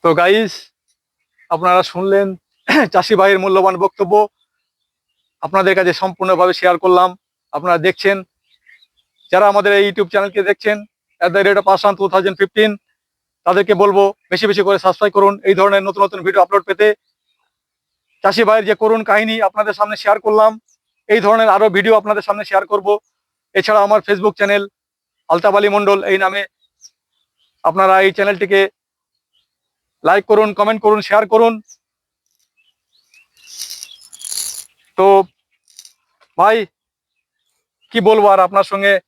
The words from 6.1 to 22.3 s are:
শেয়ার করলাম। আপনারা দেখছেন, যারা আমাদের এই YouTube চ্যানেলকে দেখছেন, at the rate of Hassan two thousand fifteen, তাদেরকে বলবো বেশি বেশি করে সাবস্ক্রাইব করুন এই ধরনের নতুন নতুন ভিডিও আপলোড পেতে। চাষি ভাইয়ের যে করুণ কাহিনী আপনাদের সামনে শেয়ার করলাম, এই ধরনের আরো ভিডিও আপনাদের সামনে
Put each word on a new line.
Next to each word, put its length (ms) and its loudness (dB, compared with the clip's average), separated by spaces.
শেয়ার 260 0
করলাম। 380 2
আপনারা 260 -2
দেখছেন, 460 -4
যারা 180 2
আমাদের 240 2
এই 160 2
YouTube 200 -4
চ্যানেলকে 340 -4
দেখছেন, 420 -4
at 100 -2
the 120 0
rate 160 2
of 60 -2
Hassan 320 0
two 120 -4
thousand 280 -4
fifteen, 400 -2
তাদেরকে 300 0
বলবো 400 2
বেশি 160 -4
বেশি 160 -2
করে 160 0
সাবস্ক্রাইব 340 -2
করুন 320 0
এই 100 2
ধরনের 280 0
নতুন 200 -4
নতুন 200 -4
ভিডিও 200 0
আপলোড 220 0
পেতে। 300 0
চাষি 220 0
ভাইয়ের 220 2
যে 80 0
করুণ 300 -2
কাহিনী 360 -2
আপনাদের 320 -2
সামনে 240 -4
শেয়ার 240 -2
করলাম, 400 2
এই 120 2
ধরনের 280 2
আরো 200 2
ভিডিও 260 2
আপনাদের 280 -2
সামনে 220 -6